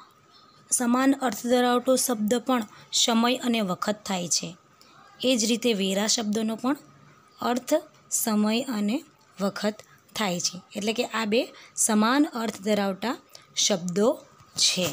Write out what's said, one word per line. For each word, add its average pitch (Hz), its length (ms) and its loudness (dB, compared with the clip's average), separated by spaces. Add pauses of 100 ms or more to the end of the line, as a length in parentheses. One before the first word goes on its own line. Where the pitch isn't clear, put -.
(720)
સમાન 254 420 2
અર્થ 262 340 -2
ધરાવતો 247 480 4
શબ્દ 233 400 0
પણ 240 320 0 (260)
સમય 233 440 2
અને 233 240 0
વખત 202 440 -2
થાય 180 220 -4
છે. 170 300 -4 (640)
એ 254 140 2
જ 214 80 0
રીતે 233 280 0
વેરા 196 340 0
શબ્દનો 220 480 -2
પણ 254 220 -2 (640)
અર્થ 247 320 0 (380)
સમય 214 500 0
અને 214 360 -2 (400)
વખત 202 380 -2 (400)
થાય 180 240 -2
છે. 180 220 -6 (140)
એટલે 214 180 -4
કે 240 120 -2
આ 226 200 -4
બે 226 160 2 (340)
સમાન 226 500 2
અર્થ 226 360 -6
ધરાવતા 202 540 -2 (400)
શબ્દો 185 520 0 (500)
છે. 180 360 0